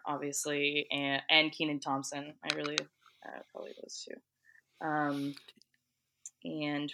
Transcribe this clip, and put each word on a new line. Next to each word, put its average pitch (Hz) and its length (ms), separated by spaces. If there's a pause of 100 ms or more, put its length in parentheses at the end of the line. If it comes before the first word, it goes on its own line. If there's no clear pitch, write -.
obviously, 147 880
and, 139 380
and 156 220
Kenan 151 300
Thompson. 147 540 (140)
I 151 60
really, 151 240
uh, - 600 (120)
probably - 300
those - 260
two. - 800
Um, 143 480 (1080)
and 147 480